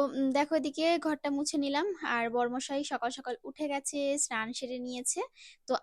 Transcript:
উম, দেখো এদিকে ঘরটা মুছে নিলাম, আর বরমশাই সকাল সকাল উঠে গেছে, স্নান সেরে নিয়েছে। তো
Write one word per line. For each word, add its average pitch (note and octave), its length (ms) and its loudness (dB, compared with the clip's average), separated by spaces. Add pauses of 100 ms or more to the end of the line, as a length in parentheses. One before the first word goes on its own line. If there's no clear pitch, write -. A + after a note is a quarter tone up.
উম, C4+ 260 2
দেখো C#4+ 240 4
এদিকে D#4 300 0 (140)
ঘরটা D4+ 300 -2
মুছে C#4+ 280 0
নিলাম, C#4+ 300 2 (200)
আর A#3 220 2
বরমশাই B3 540 0
সকাল B3 280 -2
সকাল B3+ 320 -6
উঠে D4 240 -6
গেছে, C#4+ 320 -2 (200)
স্নান A3 340 0
সেরে B3+ 260 -6
নিয়েছে। B3 400 -4 (440)
তো B3+ 200 0